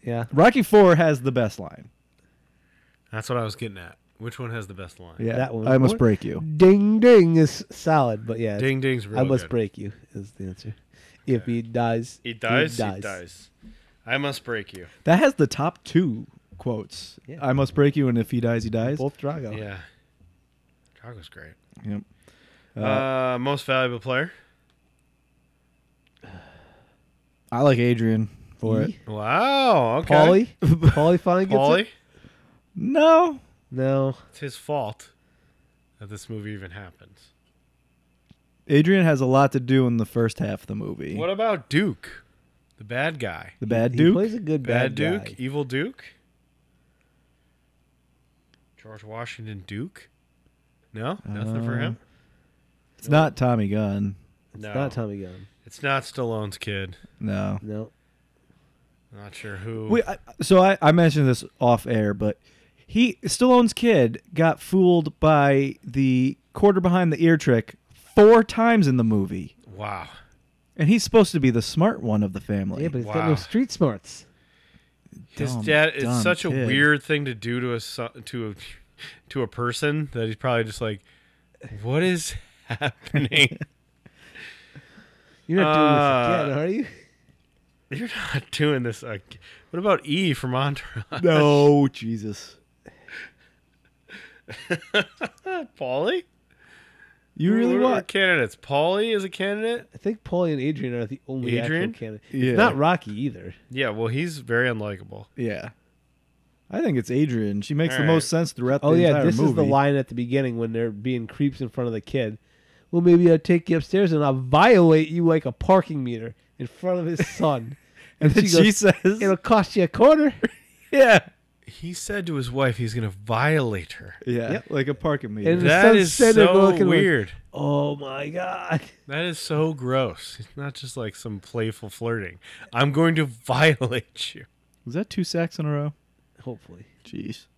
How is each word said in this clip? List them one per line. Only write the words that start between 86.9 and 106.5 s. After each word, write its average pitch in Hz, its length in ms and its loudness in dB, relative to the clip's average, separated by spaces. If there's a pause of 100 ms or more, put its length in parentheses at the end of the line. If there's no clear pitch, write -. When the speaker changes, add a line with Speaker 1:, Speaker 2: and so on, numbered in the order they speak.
Speaker 3:
You're 233 100 -10 (260)
not - 160 -6
doing 147 320 -2
this 117 200 -8
again. 110 360 -14 (320)
What 170 80 -8
about 190 260 0
E 156 300 0
from 127 200 -6
Entourage? 139 680 -6
Speaker 2:
No, 147 640 6
Jesus. 110 680 -10 (1900)
Speaker 3:
<laughs> - 80 -16 (1200)
Paulie? 160 460 -4 (1120)
Speaker 2:
You 180 160 2
really 240 220 2
Speaker 3:
What 254 100 2
are 254 60 2
Speaker 2:
want - 160 -4
Speaker 3:
candidates? 175 480 0
Paulie 190 580 -2
is 196 80 -2
a 190 60 -8
candidate? 214 640 -6
Speaker 1:
I - 40 -20
think 214 260 -6
Paulie 175 280 -2
and 139 80 -4
Adrian 131 340 -6
are 117 120 -4
the 131 220 -14
only 120 300 -4
Speaker 3:
Adrian? 165 320 -4
Speaker 1:
actual 226 80 -18
candidates. 110 340 -14
Speaker 2:
Yeah. 127 200 0
Speaker 1:
It's 117 40 0
not 196 200 2
Rocky 151 360 -2 (100)
either. 92 320 -10 (160)
Speaker 3:
Yeah, 127 200 -4
well, 110 180 -4
he's 151 300 -6
very 120 300 0
unlikable. 104 580 -8 (100)
Speaker 2:
Yeah. 113 340 -8 (1000)